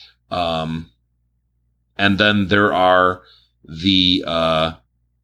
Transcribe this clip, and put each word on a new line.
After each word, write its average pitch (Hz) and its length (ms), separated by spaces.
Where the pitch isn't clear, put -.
Um, 80 600
and 98 220
then 104 300
there 101 240
are 92 500
the, 90 640
uh, 80 460